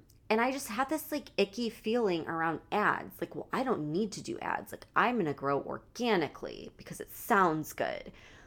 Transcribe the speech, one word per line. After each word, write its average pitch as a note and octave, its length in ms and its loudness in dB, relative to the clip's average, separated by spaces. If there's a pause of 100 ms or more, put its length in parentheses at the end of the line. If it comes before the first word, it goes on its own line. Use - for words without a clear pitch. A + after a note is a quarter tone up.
(280)
and A3 120 4
I B3+ 120 2
just C#4 160 -6
had B3+ 200 -2
this, D#4 220 -4
like, - 260 -6
icky G#3 340 0
feeling G#3+ 580 0
around E3 320 0 (100)
ads. G3 500 0
Like, - 140 -6
"Well, - 180 -8
I A3+ 120 2
don't D3+ 260 0
need F#3+ 220 0
to D3 100 -10
do - 160 -6
ads. - 340 -2
Like, - 220 -12
I'm A3+ 220 4
gonna D#3 180 2
grow C#3 260 2
organically D3 1160 -2
because - 240 -12
it - 120 -12
sounds E3 600 4
good." - 400 -2 (340)